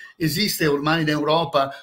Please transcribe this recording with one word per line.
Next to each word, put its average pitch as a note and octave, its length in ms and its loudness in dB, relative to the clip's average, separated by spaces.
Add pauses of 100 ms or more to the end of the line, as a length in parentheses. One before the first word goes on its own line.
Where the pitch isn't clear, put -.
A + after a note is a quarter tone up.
(160)
Esiste E3+ 500 0
ormai D3+ 360 2
in D3+ 60 0
Europa D3+ 640 0 (120)